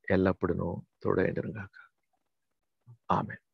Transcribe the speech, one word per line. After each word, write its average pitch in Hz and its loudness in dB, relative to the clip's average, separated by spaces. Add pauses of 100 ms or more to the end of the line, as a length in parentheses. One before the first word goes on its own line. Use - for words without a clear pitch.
(140)
ఎల్లప్పుడును 92 2 (340)
తోడైండునుగాక. - -2 (1400)
ఆమేన్. - -6 (120)